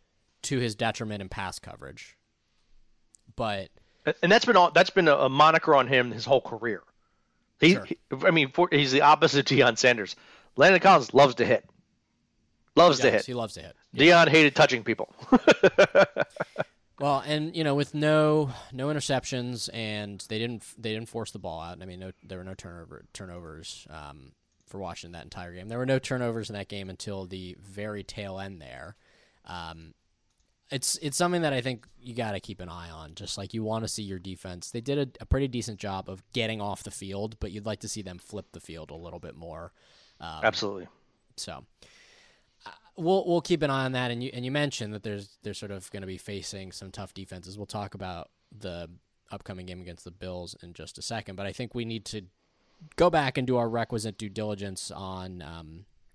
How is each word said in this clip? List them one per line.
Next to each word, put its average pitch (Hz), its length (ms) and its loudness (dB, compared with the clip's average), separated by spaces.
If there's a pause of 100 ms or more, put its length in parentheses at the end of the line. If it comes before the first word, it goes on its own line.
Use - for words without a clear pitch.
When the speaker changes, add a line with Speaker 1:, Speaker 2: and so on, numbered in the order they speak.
(420)
Speaker 1:
to 135 160 -4
his 120 160 -2
detriment 107 480 -4
in 95 60 -12
pass 95 320 -8
coverage. - 560 -18 (1200)
But 101 320 -4 (540)
Speaker 2:
And 175 100 2
that's 233 120 6
been 233 120 4
all, 190 160 8
that's 170 180 6
been 185 180 4
a, 147 80 8
a 139 120 4
moniker 156 460 6
on 131 120 6
him 123 240 4
his 110 140 -8
whole 135 160 6
career. 110 420 -6 (760)
He, 165 140 6
Speaker 1:
Sure. 104 140 0
Speaker 2:
he, - 100 -6 (260)
I 185 80 6
mean, 156 220 4
for, 175 180 2
he's 143 220 2
the 139 80 4
opposite 147 500 6
of 135 80 4
Deion 123 200 6
Sanders. 117 360 2 (420)
Landon 185 240 8
Collins 175 340 6
loves 143 220 10
to 120 100 2
hit. 98 180 4 (1120)
Loves 156 220 8
Speaker 1:
He 131 60 0
Speaker 2:
to 123 60 6
Speaker 1:
does. 110 120 2
Speaker 2:
hit. - 40 -8
Speaker 1:
He 127 80 -10
loves 117 200 -6
to 85 80 -14
hit. - 140 -20 (180)
Yeah. 165 320 8
Speaker 2:
Deion - 20 4
hated 151 260 6
touching 127 300 4
people. - 280 -4 (180)
<laughs> - 760 6 (920)
Speaker 1:
Well, 139 280 0
and, 151 280 -4
you 165 80 -2
know, 143 120 2
with 143 200 -2
no, 151 580 4 (200)
no 131 140 -6
interceptions, 127 880 -4
and 104 560 -8
they 110 80 -4
didn't, 117 260 -6 (140)
they 110 160 -6
didn't 113 160 -8
force 113 200 -8
the - 80 -16
ball 82 220 -10
out. 85 220 -12
I - 20 -14
mean, 92 160 -14
no, 92 120 -12 (100)
there 92 160 -14
were 180 60 -12
no 190 100 -12
turnover, 85 580 -18
turnovers, 85 800 -16
um, 73 420 -18 (340)
for 98 140 -14
Washington 87 320 -12
that 82 120 -16
entire 87 280 -14
game. 90 160 -16
There 117 80 -8
were 127 80 -4
no 131 140 0
turnovers 120 500 -4
in 107 60 -10
that 101 140 -8
game 98 200 -10
until 95 380 -10
the 92 340 -12
very 101 420 -10
tail 95 380 -12
end 95 220 -14
there. 67 340 -18 (480)
Um, 82 480 -14 (800)
it's, - 320 -4
it's 143 160 -4
something 175 240 0
that 151 100 0
I 127 80 -2
think 120 260 -8 (140)
you 123 140 -16
gotta 110 260 -4
keep 95 220 -14
an 87 80 -12
eye 85 180 -14
on. 80 260 -18
Just, - 220 -12
like, 98 160 -10
you 113 100 -6
wanna 110 260 -4
see - 140 -8
your 95 160 -8
defense. 90 520 -12
They 120 100 -8
did 139 180 -2 (200)
a, - 60 -18
a - 20 -18
pretty 135 220 2
decent 117 300 -6
job 95 300 -6
of 95 140 -12 (100)
getting 110 300 -2
off 101 200 -6
the - 80 -14
field, 98 500 -10
but 101 120 -8
you'd 104 140 -10
like 107 140 -6
to 110 80 -10
see 110 120 -8
them 92 180 -14
flip 101 340 -14
the 82 80 -18
field 80 300 -16
a 76 60 -16
little 85 240 -14
bit 78 160 -16
more. 82 380 -14 (440)
Um, 80 260 -12
Speaker 2:
Absolutely. 101 440 -4 (480)
Speaker 1:
So, 71 260 -14 (1040)
uh, - 60 -18 (260)
we'll, 185 320 2
we'll 170 140 2
keep 165 200 0
an 147 80 0
eye 135 140 0
on 131 80 -2
that. 127 180 -2
And 120 140 -6
you, 131 100 -8
and 123 100 -8
you 127 60 -6
mentioned 135 440 -4
that 104 100 -12
there's, 101 400 -10
they're 104 100 -8
sort 101 160 -12
of 98 220 -12
gonna 95 140 -10
be 92 120 -10
facing 95 540 -12
some 95 180 -16
tough - 240 -14
defenses. 92 420 -14
We'll 104 100 -12
talk 101 280 -10
about 90 360 -12 (280)
the 87 320 -12 (400)
upcoming 92 360 -14
game 90 160 -12
against 87 200 -16
the 90 80 -16
Bills 90 540 -12
in 87 80 -18
just 80 260 -18
a - 40 -16
second, 104 340 -10
but 98 100 -10
I 95 60 -8
think 123 240 -10
we 120 80 -6
need 113 220 -8
to 107 160 -10 (760)
go 170 120 6
back 151 300 0
and 127 80 -2
do 127 100 2
our 117 120 2
requisite 113 500 -4
due 110 120 -10
diligence 101 600 -8
on, 92 520 -12
um, 80 420 -16 (300)